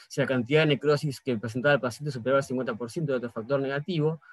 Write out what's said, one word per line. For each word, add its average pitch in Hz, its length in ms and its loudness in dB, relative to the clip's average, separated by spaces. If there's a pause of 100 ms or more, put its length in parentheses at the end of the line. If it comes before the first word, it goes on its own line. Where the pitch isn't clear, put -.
si - 120 -4
la 131 60 2
cantidad 127 360 2
de 160 40 6
necrosis 143 560 2
que 123 160 -2
presentaba 123 380 2
el 123 40 2
paciente 127 320 -4
superaba 123 280 2
el - 60 0
cincuenta 127 280 -4
por 113 160 -8
ciento 151 220 -4
de 127 80 0
otro 117 100 -6
factor 117 300 -2
negativo, 147 600 -2 (140)